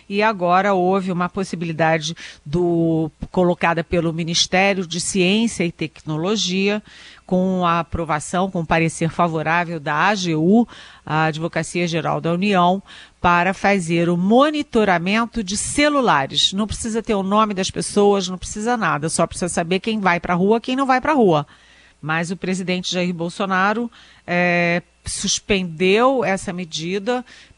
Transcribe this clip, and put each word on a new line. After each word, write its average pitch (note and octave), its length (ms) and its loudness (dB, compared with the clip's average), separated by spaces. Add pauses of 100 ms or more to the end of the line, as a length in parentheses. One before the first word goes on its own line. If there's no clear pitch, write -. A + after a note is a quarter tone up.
e G3+ 140 0
agora F#3+ 500 2
houve F#3 400 0
uma F3 160 -2
possibilidade E3 880 -2 (280)
do, E3 680 0 (200)
colocada E3+ 540 0
pelo E3+ 260 0
Ministério F3+ 760 0
de E3 120 -6
Ciência G3+ 640 0
e E3+ 80 -2
Tecnologia, F#3+ 1120 -2 (440)
com F#3 400 0
a E3+ 140 2
aprovação, E3 720 -4
com F3+ 100 -4
o D#3+ 60 -4
parecer E3 440 0
favorável E3 680 -2
da D3+ 280 0
A G#3 80 2
G F#3 200 -2
U, F#3+ 320 4 (380)
a D#3 200 0
Advocacia D#3+ 600 -4
Geral D3+ 320 -2
da D#3+ 140 -2
União, F#3 500 2 (380)
para F3 320 2
fazer E3+ 560 0
o F3 80 2
monitoramento A3 1300 2
de F#3 100 -6
celulares. A#3 1000 0
Não G#3 120 -2
precisa A3+ 360 -6
ter A3 120 -2
o G3 80 0
nome G#3 300 2
das F#3 180 -4
pessoas, G3+ 560 2
não F3+ 120 -6
precisa G#3+ 360 -4
nada, D#3+ 360 -2
só - 160 0
precisa - 240 -4
saber F#3 300 -2
quem A3 200 -4
vai F3+ 180 2
pra F3 140 -4
rua, G3 300 2
quem B3+ 120 -4
não C4+ 120 0
vai B3+ 120 4
pra D4 140 0
rua. F#3 340 4 (540)
Mas D#3+ 300 -4
o F#3+ 60 -6
presidente F3+ 560 -4
Jair F3+ 200 -2
Bolsonaro, F#3+ 800 -2 (340)
é, F3 580 0 (220)
suspendeu G3 1160 0
essa F#3+ 300 -2
medida, F3+ 720 -4 (340)